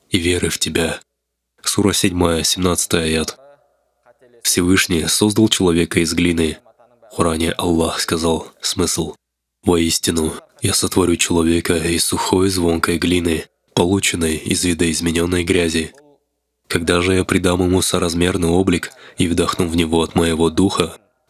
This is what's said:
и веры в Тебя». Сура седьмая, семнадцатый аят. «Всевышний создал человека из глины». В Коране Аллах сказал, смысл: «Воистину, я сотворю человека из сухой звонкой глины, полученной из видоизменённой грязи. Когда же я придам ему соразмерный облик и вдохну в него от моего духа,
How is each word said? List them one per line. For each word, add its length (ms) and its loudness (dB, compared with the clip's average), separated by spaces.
и 100 0
веры 320 -2
в 80 -6
Тебя». 420 -4
Сура 320 0
седьмая, 520 0
семнадцатый 580 0
аят. 340 -2
«Всевышний 640 2
создал 400 4
человека 500 2
из 160 0
глины». 440 0
В 40 -16
Коране 340 0
Аллах 500 0
сказал, 460 -2
смысл: 560 -4
«Воистину, 720 0
я 100 -2
сотворю 440 0
человека 600 0
из 280 -2
сухой 440 0
звонкой 500 0
глины, 480 0
полученной 640 0
из 280 -2
видоизменённой 800 0
грязи. 500 0
Когда 340 0
же 120 2
я 100 2
придам 360 0
ему 220 2
соразмерный 640 0
облик 440 0
и 80 0
вдохну 400 -2
в 100 -4
него 240 2
от 140 -2
моего 360 2
духа, 460 0